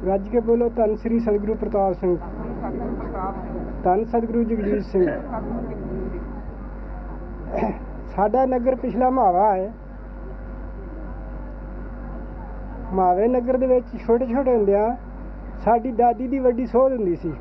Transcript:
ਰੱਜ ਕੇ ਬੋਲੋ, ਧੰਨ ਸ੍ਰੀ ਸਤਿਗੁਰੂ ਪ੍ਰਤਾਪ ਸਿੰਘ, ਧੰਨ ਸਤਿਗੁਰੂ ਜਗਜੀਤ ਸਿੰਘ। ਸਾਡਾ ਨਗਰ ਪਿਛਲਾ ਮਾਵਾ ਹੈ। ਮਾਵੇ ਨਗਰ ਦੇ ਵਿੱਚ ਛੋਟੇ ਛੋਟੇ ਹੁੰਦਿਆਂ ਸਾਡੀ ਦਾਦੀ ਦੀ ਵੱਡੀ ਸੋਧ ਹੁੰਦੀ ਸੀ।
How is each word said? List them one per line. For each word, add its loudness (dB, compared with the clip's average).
ਰੱਜ 2
ਕੇ 4
ਬੋਲੋ, 4
ਧੰਨ 2
ਸ੍ਰੀ 2
ਸਤਿਗੁਰੂ 2
ਪ੍ਰਤਾਪ 2
ਸਿੰਘ, 2
ਧੰਨ 4
ਸਤਿਗੁਰੂ 0
ਜਗਜੀਤ 0
ਸਿੰਘ। 2
ਸਾਡਾ 4
ਨਗਰ 2
ਪਿਛਲਾ 2
ਮਾਵਾ 6
ਹੈ। -2
ਮਾਵੇ 4
ਨਗਰ 2
ਦੇ 2
ਵਿੱਚ 4
ਛੋਟੇ 4
ਛੋਟੇ 2
ਹੁੰਦਿਆਂ 4
ਸਾਡੀ 4
ਦਾਦੀ 4
ਦੀ 0
ਵੱਡੀ 4
ਸੋਧ 4
ਹੁੰਦੀ 0
ਸੀ। -4